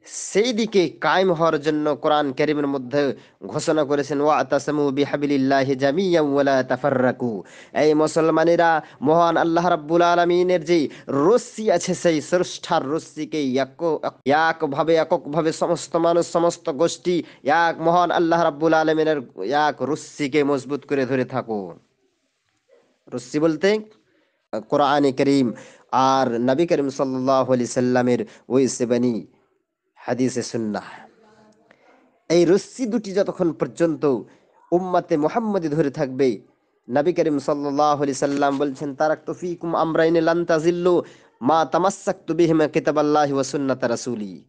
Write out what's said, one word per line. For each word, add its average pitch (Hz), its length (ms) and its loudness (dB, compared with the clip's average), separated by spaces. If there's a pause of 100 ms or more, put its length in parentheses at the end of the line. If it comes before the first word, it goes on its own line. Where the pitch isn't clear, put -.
সেই - 460 -2
দিকে 208 360 0
কায়েম 175 440 0
হওয়ার 160 280 0
জন্য 151 360 -2
কোরআন 147 360 0
কারীমের 147 340 -2
মধ্যে 139 500 -2 (300)
ঘোষণা 151 380 -2
করেছেন, 143 360 -2
"ওয়াতাসামু 143 720 0
বিহাবলিল্লাহি 139 840 0
জামিয়ান 151 560 0
ওয়া 143 120 2
লা 135 180 2
তাফাররাকু।" 123 840 -2 (280)
এই 151 220 4
মুসলমানেরা 160 880 4 (200)
মহান 165 340 4
আল্লাহ 165 300 2
রাব্বুল 165 360 2
আলামিনের 175 640 2
যে 156 240 2 (200)
রশ্মি 208 640 0
আছে, 175 240 0
সেই 165 260 0
স্রষ্টার 170 680 -2
রশ্মিকে 151 680 -4
এক-, 135 440 -2 (280)
একভাবে, 156 680 0
এককভাবে 160 580 0
সমস্ত 165 440 -4
মানুষ, 170 360 2
সমস্ত 170 380 0
গোষ্ঠী 165 520 -2 (220)
এক 165 360 2
মহান 170 300 2
আল্লাহ 170 320 2
রাব্বুল 160 320 2
আলামিনের 156 420 2 (360)
এক 147 300 0
রশ্মিকে 147 640 -2
মজবুত 139 420 -4
করে 135 200 -2
ধরে 127 180 0
থাকো। 107 540 -8 (1300)
রশ্মি 123 320 -6
বলতে 165 380 0 (920)
কোরআনে 143 440 2
কারীম 135 400 2 (400)
আর 131 360 2
নবী 127 380 0
করিম 143 240 0
সাল্লাল্লাহু 131 640 0
আলাইহি 123 140 0
সাল্লামের 123 600 0 (220)
ওই 127 200 2
সেবানি 120 580 -2 (680)
হাদিসে 120 480 -4
সুন্নাহ। 107 420 -6 (1400)
এই 175 160 4
রশ্মি 208 420 0
দুটি 202 260 -4
যতক্ষণ 175 400 -2
পর্যন্ত 151 520 -2 (680)
উম্মতে 175 440 0
মুহাম্মদী 190 520 -2
ধরে 147 220 0
থাকবে, 131 500 -2 (500)
নবী 147 220 0
করিম 156 260 0
সাল্লাল্লাহু 147 640 0
আলাইহি 139 160 -4
সাল্লাম 143 400 0
বলছেন, 143 360 -6
"তারাকতু 156 400 -2
ফীকুম 170 400 -8
আমরাইন 165 460 2
লান 165 240 0
তাযিল্লু 175 580 2 (400)
মা 156 220 4
তামাসসাকতু 185 720 -2
বিহিমা 160 340 2
কিতাবাল্লাহি 147 640 0
ওয়া 135 120 0
সুন্নাতা 135 440 -4
রাসূলি। 104 600 -6